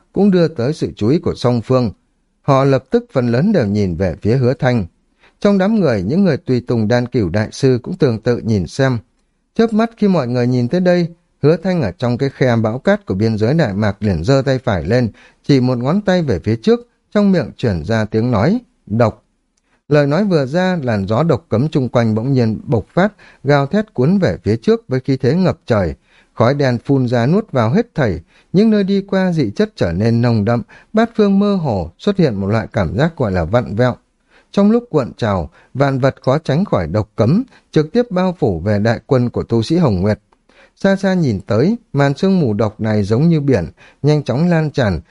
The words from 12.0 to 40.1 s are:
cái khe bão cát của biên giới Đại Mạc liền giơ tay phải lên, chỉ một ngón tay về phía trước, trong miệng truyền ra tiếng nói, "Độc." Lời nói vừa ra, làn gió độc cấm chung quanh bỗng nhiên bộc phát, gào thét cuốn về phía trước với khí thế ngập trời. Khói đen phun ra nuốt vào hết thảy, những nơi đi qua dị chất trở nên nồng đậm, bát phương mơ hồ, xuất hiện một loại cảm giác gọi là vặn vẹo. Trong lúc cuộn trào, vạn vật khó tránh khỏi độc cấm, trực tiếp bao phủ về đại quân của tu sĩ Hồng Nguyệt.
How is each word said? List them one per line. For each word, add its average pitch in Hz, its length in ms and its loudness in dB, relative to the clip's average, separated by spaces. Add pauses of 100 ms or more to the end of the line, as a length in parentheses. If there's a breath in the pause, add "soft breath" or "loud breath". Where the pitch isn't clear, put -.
cái 139 120 -2
khe 127 260 0
bão 110 240 -2
cát 202 260 -2
của - 80 -4
biên 110 240 0
giới 110 160 0
Đại 147 200 0
Mạc 101 300 -2
liền 92 200 0
giơ 135 220 2
tay 131 140 0
phải 95 240 -2
lên, 113 280 0 (320 soft breath)
chỉ 139 160 4
một 127 180 0
ngón 143 240 -2
tay 185 200 0
về 120 180 -2
phía 104 160 -2
trước, 233 340 -2 (220)
trong 208 200 2
miệng 156 260 0
truyền 92 260 -2
ra 110 220 -2
tiếng 110 260 -2
nói, 131 280 0 (260)
"Độc." 113 380 -2 (640)
Lời 147 200 2
nói 156 160 0
vừa 170 220 0
ra, 180 380 -2
làn 107 240 -2
gió 110 160 0
độc 160 260 0
cấm 117 200 0
chung 131 200 -2
quanh 113 260 0
bỗng 120 180 -2
nhiên 113 300 0
bộc 113 300 -2
phát, 196 200 0 (300 loud breath)
gào 139 240 2
thét 208 260 -4
cuốn 151 240 2
về 120 260 0
phía 101 120 0
trước 226 320 -2
với 127 120 -2
khí 135 180 -2
thế 127 180 0
ngập 180 300 0
trời. 95 300 0 (380 soft breath)
Khói 117 200 2
đen 135 320 0
phun 135 220 0
ra 117 180 0
nuốt 190 260 0
vào 113 180 0
hết 208 260 -2
thảy, 104 240 -2 (340 soft breath)
những 214 160 4
nơi 208 140 2
đi 196 180 0
qua 190 300 -2
dị 147 200 -2
chất 214 240 -2
trở 90 160 -2
nên 113 300 0
nồng 117 240 2
đậm, 120 160 0 (320 loud breath)
bát 226 220 2
phương 202 240 2
mơ 202 160 0
hồ, 107 420 -4
xuất 202 200 -2
hiện 143 180 2
một 95 120 -2
loại 107 260 -2
cảm 90 240 -2
giác 165 200 -2
gọi 113 140 -2
là 92 120 0
vặn 104 320 -2
vẹo. 120 200 0 (560 soft breath)
Trong 202 200 4
lúc 240 180 0
cuộn 135 240 -2
trào, 98 360 -2 (240 soft breath)
vạn 135 260 0
vật 131 220 0
khó 135 160 0
tránh 156 280 -2
khỏi 95 220 -2
độc 101 280 -2
cấm, 143 280 2 (280 soft breath)
trực 156 200 0
tiếp 240 200 -2
bao 180 280 -2
phủ 98 200 0
về 101 200 -2
đại 110 260 0
quân 123 240 0
của 95 140 -4
tu 117 180 0
sĩ 160 160 -2
Hồng 113 240 2
Nguyệt. 104 180 0 (560 soft breath)